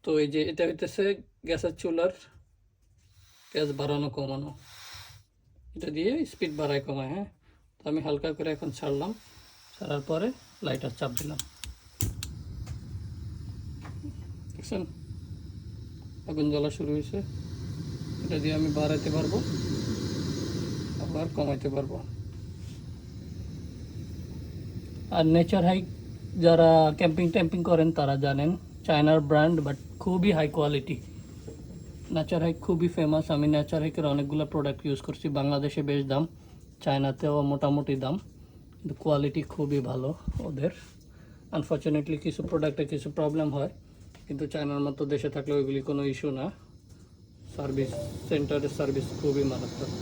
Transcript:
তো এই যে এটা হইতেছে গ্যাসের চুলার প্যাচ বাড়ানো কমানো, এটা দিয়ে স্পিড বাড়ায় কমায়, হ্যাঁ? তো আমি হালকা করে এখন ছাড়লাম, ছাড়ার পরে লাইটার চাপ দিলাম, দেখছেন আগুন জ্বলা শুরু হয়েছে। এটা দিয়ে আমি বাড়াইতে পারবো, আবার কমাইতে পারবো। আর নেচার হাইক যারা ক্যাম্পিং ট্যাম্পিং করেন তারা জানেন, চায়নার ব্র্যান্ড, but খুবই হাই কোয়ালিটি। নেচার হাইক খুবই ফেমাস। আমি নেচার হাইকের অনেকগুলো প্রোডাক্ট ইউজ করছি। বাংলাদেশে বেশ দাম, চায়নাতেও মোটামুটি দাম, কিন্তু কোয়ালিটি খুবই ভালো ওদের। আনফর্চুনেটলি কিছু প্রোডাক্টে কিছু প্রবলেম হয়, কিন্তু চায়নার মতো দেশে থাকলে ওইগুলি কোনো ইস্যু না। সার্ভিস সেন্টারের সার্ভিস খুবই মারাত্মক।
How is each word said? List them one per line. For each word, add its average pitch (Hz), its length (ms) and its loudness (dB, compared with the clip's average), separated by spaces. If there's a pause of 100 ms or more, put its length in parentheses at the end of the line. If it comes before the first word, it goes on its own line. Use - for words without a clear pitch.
তো 165 60 0 (120)
এই 147 120 2
যে 156 60 4 (100)
এটা 165 180 0
হইতেছে 165 340 -2 (460)
গ্যাসের 165 320 0
চুলার 170 320 2 (1400)
প্যাচ 151 180 0 (120)
বাড়ানো 143 360 0
কমানো, 139 340 -4 (1300)
এটা 160 200 -6
দিয়ে 180 140 2 (200)
স্পিড 160 300 -4
বাড়ায় 143 260 2
কমায়, 135 280 -4
হ্যাঁ? 202 120 -4 (520)
তো - 120 -20
আমি 156 160 0
হালকা 147 300 0
করে 160 200 -2
এখন 151 220 -4
ছাড়লাম, 147 320 -2 (640)
ছাড়ার 143 320 -4
পরে 165 200 0 (380)
লাইটার 139 320 -4
চাপ 135 200 -2
দিলাম, 147 200 -6 (3250)
দেখছেন - 280 -6 (1500)
আগুন 151 240 0
জ্বলা 147 260 2
শুরু 147 180 -2
হয়েছে। 175 220 -4 (1040)
এটা 160 180 -2
দিয়ে 156 160 0
আমি 156 100 2 (100)
বাড়াইতে 151 380 2
পারবো, 156 200 2 (1700)
আবার 156 220 -2 (100)
কমাইতে 143 380 0
পারবো। 139 220 -2 (3250)
আর 165 80 6 (100)
নেচার 170 340 6
হাইক 185 160 4 (600)
যারা 165 260 10 (280)
ক্যাম্পিং 175 360 4
ট্যাম্পিং 175 260 4 (100)
করেন 160 180 8 (100)
তারা 139 160 4 (120)
জানেন, 139 240 4 (360)
চায়নার 156 340 8 (100)
ব্র্যান্ড, 156 260 8 (100)
but 135 120 -2 (240)
খুবই 185 340 4
হাই 156 200 4
কোয়ালিটি। 147 400 2 (1160)
নেচার 160 300 2
হাইক 165 120 2 (100)
খুবই 175 280 4
ফেমাস। 156 400 4
আমি 147 200 4
নেচার 151 300 2
হাইকের 156 280 0
অনেকগুলো 143 400 0
প্রোডাক্ট 143 340 -2
ইউজ 139 200 0
করছি। 135 200 -6 (120)
বাংলাদেশে 143 420 0 (100)
বেশ 143 120 2 (100)
দাম, 143 100 4 (640)
চায়নাতেও 139 520 2 (160)
মোটামুটি 143 420 2 (100)
দাম, 139 100 0 (640)
কিন্তু - 240 -6
কোয়ালিটি 147 400 4 (120)
খুবই 143 260 2 (100)
ভালো 131 200 -2 (380)
ওদের। 143 240 -2 (840)
আনফর্চুনেটলি 151 680 0
কিছু 160 160 -2 (100)
প্রোডাক্টে 151 420 2
কিছু 147 160 -4 (100)
প্রবলেম 151 380 2
হয়, 147 140 -2 (560)
কিন্তু 147 260 -6
চায়নার 143 340 -2
মতো 139 160 -2 (100)
দেশে 147 240 0
থাকলে 143 220 -2
ওইগুলি 135 300 2
কোনো 143 140 0 (100)
ইস্যু 143 260 -2
না। 143 80 -2 (1120)
সার্ভিস 135 340 0 (380)
সেন্টারের 143 500 2
সার্ভিস 135 280 0 (140)
খুবই 143 300 2
মারাত্মক। 123 400 -4 (120)